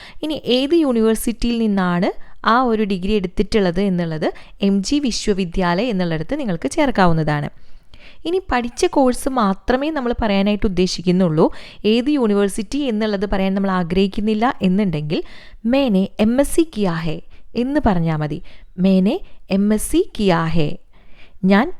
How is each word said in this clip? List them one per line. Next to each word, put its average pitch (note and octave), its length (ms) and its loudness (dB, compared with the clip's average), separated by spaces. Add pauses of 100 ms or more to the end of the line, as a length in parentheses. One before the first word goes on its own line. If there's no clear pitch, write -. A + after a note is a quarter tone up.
(220)
ഇനി D#4 220 -4
ഏത് C4+ 300 2
യൂണിവേഴ്സിറ്റിയിൽ A#3 840 2
നിന്നാണ് G3 500 2 (380)
ആ A#3 160 4
ഒരു A3 220 0
ഡിഗ്രി G3 280 -2
എടുത്തിട്ടുള്ളത് F#3+ 680 0
എന്നുള്ളത് F3 520 -2 (300)
എം G3 200 2
ജി C#4 160 0
വിശ്വവിദ്യാലയ F#3+ 840 0
എന്നുള്ളിടത്ത് F3+ 540 -2
നിങ്ങൾക്ക് A#3 320 -4
ചേർക്കാവുന്നതാണ്. D#3+ 800 2 (720)
ഇനി F4+ 160 -2 (120)
പഠിച്ച A#3+ 320 -2
കോഴ്സ് C#4 440 2
മാത്രമേ B3+ 600 0
നമ്മൾ B3 320 -2
പറയാനായിട്ട് G3+ 440 2
ഉദ്ദേശിക്കുന്നുള്ളൂ, F3+ 840 2 (320)
ഏത് A#3 260 2
യൂണിവേഴ്സിറ്റി G#3 680 0
എന്നുള്ളത് G#3+ 540 -2
പറയാൻ F#3+ 220 0
നമ്മൾ G3 160 0
ആഗ്രഹിക്കുന്നില്ല G3 920 0
എന്നുണ്ടെങ്കിൽ, F#3 600 0 (440)
"മേനെ A#3 420 2 (120)
എം A#3 200 2
എസ് - 160 2
സി E4+ 80 4 (120)
കിയാ F#3+ 160 0
ഹെ" E3 300 -4 (320)
എന്ന് C4+ 320 0
പറഞ്ഞാൽ E3 300 2
മതി. D3+ 260 -4 (360)
"മേനെ F#3+ 420 4 (300)
എം G3+ 240 2
എസ് - 180 -4
സി F4+ 260 2
കിയാ E3+ 260 2
ഹെ, E3 340 2 (640)
ഞാൻ G#3 360 4